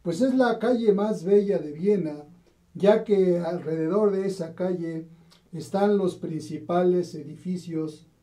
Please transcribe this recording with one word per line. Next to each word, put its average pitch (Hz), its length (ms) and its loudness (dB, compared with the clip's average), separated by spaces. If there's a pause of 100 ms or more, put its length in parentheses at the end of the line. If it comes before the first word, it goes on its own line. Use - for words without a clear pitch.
pues 170 220 -2
es 262 120 2
la 240 240 2
calle 226 360 2
más 202 280 -2
bella 196 360 4
de 151 140 -6
Viena, 156 520 -2 (480)
ya 208 320 4
que 185 360 4
alrededor 165 720 0
de 190 160 -2
esa 180 280 -6
calle 165 520 -4 (460)
están 196 460 0
los 185 160 0
principales 175 1000 -2
edificios 156 920 -8 (140)